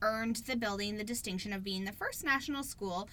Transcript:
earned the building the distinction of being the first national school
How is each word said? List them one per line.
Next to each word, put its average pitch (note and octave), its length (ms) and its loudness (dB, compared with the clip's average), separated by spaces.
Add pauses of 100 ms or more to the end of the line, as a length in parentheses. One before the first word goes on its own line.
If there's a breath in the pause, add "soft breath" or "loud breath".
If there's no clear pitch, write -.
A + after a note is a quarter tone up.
earned A3 360 2
the - 180 -2
building G#3 420 2
the G#3+ 60 -2
distinction G#3 480 -2
of G3 140 -2
being F#3+ 180 0
the G3 80 -2
first G#4 320 -4
national C#4 400 2
school G3 500 -2